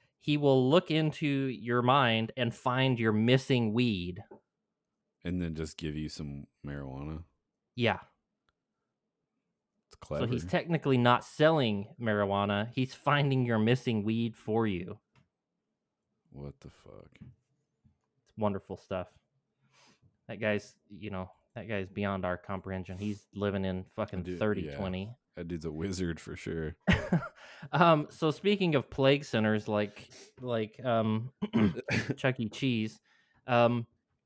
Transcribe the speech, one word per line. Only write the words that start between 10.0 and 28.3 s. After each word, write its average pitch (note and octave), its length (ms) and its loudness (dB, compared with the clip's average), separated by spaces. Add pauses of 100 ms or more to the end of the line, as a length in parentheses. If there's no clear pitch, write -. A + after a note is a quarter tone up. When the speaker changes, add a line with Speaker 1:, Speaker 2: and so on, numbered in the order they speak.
Speaker 1:
So - 180 -4
he's A#2+ 160 -4
Speaker 2:
clever. F2+ 80 -8
Speaker 1:
technically D3+ 480 0
not A#2+ 260 4
selling C3 600 2 (140)
marijuana. G2+ 760 0
He's C3 200 -2
finding C#3+ 520 2
your A2+ 120 2
missing A2+ 460 2
weed A2+ 320 -2
for A2+ 300 0
you. F2+ 320 -4 (1300)
Speaker 2:
What C#2 300 -14
the - 100 -20
fuck? - 380 -20 (120)
Speaker 1:
It's - 1160 -20
wonderful G2 400 -2
stuff. F#2 320 -6 (1200)
That G2+ 120 -12
guy's, G#2 340 -2 (160)
you G2+ 200 -12
know, F#2 200 -6 (240)
that G#2 140 -12
guy's G2 200 -4
beyond G2 360 -4
our F2+ 120 -2
comprehension. F#2 640 -8
He's G2+ 240 -6 (120)
living G2 300 -2
in F#2 200 -4 (100)
fucking G2+ 300 -6
Speaker 2:
Dude, F2+ 100 -6
yeah. F2 40 -8
Speaker 1:
thirty F#2+ 360 -2
twenty. F#2+ 400 -6 (220)
Speaker 2:
That F2 120 -10
dude's E2 160 -6
a D#2+ 80 -6
wizard F2 480 -4
for - 160 -12
sure. E2 400 -6 (120)
Speaker 1:
<laughs> - 320 2 (520)
Um, D#3 380 4
so D#3 200 0